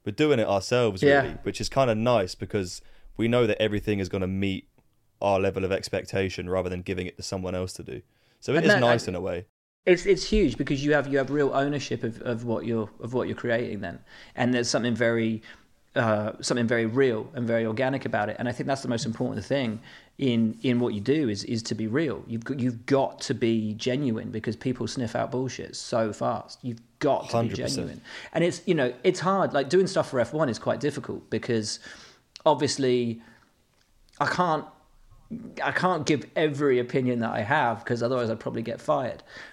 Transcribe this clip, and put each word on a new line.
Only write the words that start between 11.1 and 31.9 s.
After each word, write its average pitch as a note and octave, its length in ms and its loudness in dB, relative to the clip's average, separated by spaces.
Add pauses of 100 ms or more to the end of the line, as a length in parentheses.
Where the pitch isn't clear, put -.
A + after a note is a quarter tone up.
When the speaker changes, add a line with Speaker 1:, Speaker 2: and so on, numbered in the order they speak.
Speaker 2:
have C3 120 0
real C#3+ 240 2
ownership C#3 500 0
of, A2+ 200 -4
of A#2 200 -4
what A2+ 220 -2
you're, A2+ 240 -2 (100)
of A#2 140 -8
what A2+ 140 0
you're - 100 -4
creating A2+ 420 -2
then. F#2+ 200 -8 (360)
And B2 180 2
there's A#2+ 160 0
something A#2+ 240 0
very, A2+ 480 2 (540)
uh, A2 460 2
something A#2+ 260 0
very A#2 200 2
real A#2 480 2
and A#2+ 120 -4
very A#2 180 2
organic B2+ 380 -2
about A2 240 0
it. G#2+ 100 -6
And A#2+ 120 -4
I - 20 -2
think C3 160 -6
that's C3+ 140 -2
the B2+ 80 -6
most A#2+ 160 -2
important A2 400 -4
thing A#2+ 340 -2 (380)
in, A#2 440 2
in B2 200 2
what A#2 120 0
you G#2 60 -4
do C3+ 300 2
is, G#2 160 -4
is A2+ 180 -4
to - 120 -6
be A2 120 -4
real. B2+ 400 -2
You've A2+ 160 -6
got, C#3 160 -6
you've A#2+ 260 -4
got C3+ 360 0
to - 120 -2
be A2 420 0
genuine B2 540 -2
because G#2+ 280 -4
people B2 300 -4
sniff A#2 280 -4
out A#2+ 160 -2
bullshit B2+ 460 -6
so A2+ 340 0
fast. A#2+ 520 -6
You've A#2+ 180 -8 (180)
got C3+ 220 2
to - 60 -10
be - 40 -10
Speaker 1:
Hundred A#2 280 0
percent. B2 160 -2
Speaker 2:
genuine. - 260 -6 (320)
And E3 100 2
it's, F3 220 0
you F#3 80 4
know, B2+ 200 2 (100)
it's F#3 180 2
hard. F3+ 320 2
Like, C#3 160 0
doing F#3 180 6
stuff - 220 0
for C3 100 0
F A#2 140 0
one D3+ 160 2
is A2 100 -2
quite - 220 -2
difficult C3+ 480 -4
because A2 500 -2 (680)